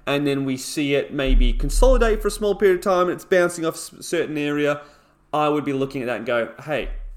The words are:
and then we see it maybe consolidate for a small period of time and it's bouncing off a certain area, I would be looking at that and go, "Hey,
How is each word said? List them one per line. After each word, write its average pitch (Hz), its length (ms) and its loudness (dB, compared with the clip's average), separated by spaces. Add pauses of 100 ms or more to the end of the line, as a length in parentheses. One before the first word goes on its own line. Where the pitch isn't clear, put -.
and 143 180 0
then 139 180 0
we 135 140 -4
see 143 380 -2
it - 180 -2
maybe 131 400 4
consolidate 226 680 4
for 208 100 -2
a - 20 0
small 202 240 -2
period 190 240 4
of 185 40 -8
time 180 260 2
and - 20 0
it's 151 140 -8
bouncing 175 380 2
off 160 120 -2 (180)
a - 80 -20
certain 151 380 -4
area, 147 420 -2 (500)
I 151 180 2
would 147 140 0
be 139 100 -2
looking 135 280 -4
at 120 60 -6
that 120 100 -4
and 110 80 -10
go, 117 240 -2 (140)
"Hey, 131 260 -4 (280)